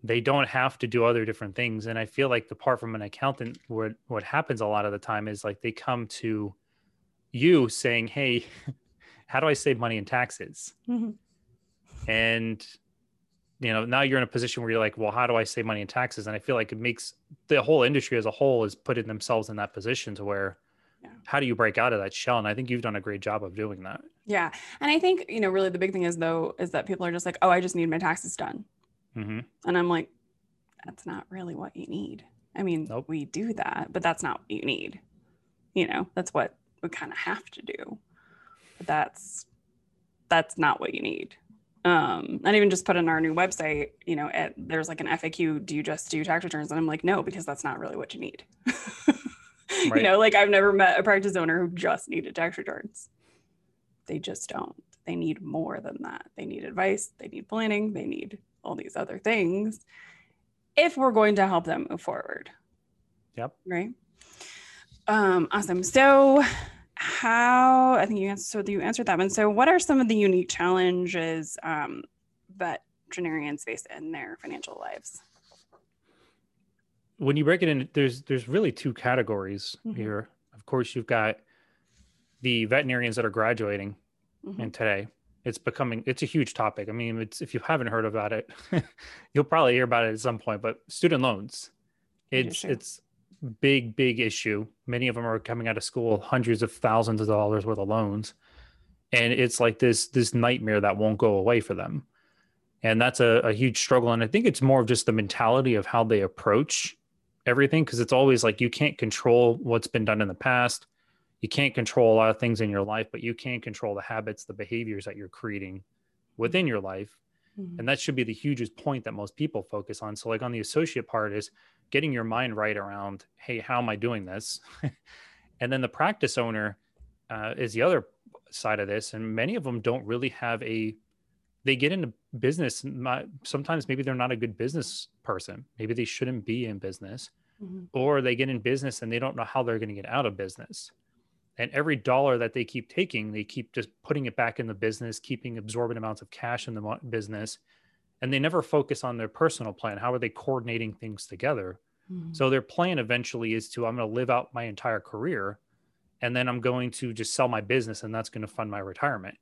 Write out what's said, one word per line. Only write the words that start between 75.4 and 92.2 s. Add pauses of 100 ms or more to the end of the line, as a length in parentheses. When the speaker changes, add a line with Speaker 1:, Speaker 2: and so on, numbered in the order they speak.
Speaker 1:
When
you
break
it
in,
there's,
there's
really
two
categories (100)
Speaker 2:
Mm-hmm.
Speaker 1:
here. (260)
Of
course,
you've
got (1040)
the
veterinarians
that
are
graduating (500)
Speaker 2:
Mm-hmm.
Speaker 1:
in
today. (380)
It's
becoming,
it's
a
huge
topic.
I
mean,
it's,
if
you
haven't
heard
about
it, (240)
<laughs>
you'll
probably
hear
about
it
at
some
point,
but
student
loans, (580)